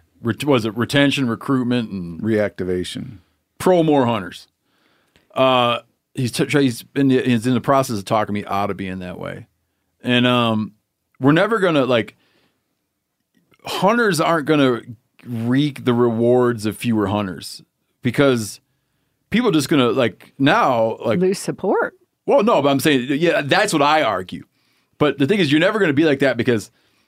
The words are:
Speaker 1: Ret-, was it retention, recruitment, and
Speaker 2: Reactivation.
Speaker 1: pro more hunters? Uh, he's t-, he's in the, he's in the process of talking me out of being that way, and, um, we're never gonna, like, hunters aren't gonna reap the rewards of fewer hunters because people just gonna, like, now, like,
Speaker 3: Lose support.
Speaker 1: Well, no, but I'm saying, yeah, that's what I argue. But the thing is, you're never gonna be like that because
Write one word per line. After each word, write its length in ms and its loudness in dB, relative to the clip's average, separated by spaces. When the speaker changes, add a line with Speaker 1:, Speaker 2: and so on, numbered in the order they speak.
Speaker 1:
Ret-, 220 -4
was 200 2
it 120 -4
retention, 520 0
recruitment, 640 -2
and 320 -10
Speaker 2:
Reactivation. 960 -4
Speaker 1:
pro 240 2
more 240 2
hunters? 400 -6
Uh, 460 2
he's 160 -4
t-, 160 -2
he's 380 0
in 140 0
the, 140 2
he's 220 0
in 100 0
the 60 0
process 380 0
of 60 -10
talking 300 -2
me 100 -6
out 260 -4
of 60 -6
being 240 -8
that 180 -12
way, 300 -14
and, 280 2
um, 460 0
we're 140 4
never 260 2
gonna, 280 2
like, 280 0
hunters 560 0
aren't 260 0
gonna 340 2
reap 580 -2
the 100 2
rewards 720 2
of 100 -4
fewer 300 -2
hunters 560 -6
because 580 0
people 200 0
just 180 0
gonna, 220 2
like, 480 -2
now, 640 2
like, 160 0
Speaker 3:
Lose 180 0
support. 560 -4
Speaker 1:
Well, 160 2
no, 200 2
but 80 2
I'm 100 0
saying, 260 2
yeah, 220 0
that's 300 0
what 100 2
I 200 2
argue. 420 -4
But 200 0
the 80 2
thing 140 0
is, 100 2
you're 100 2
never 180 0
gonna 140 2
be 120 2
like 160 2
that 160 2
because 340 -2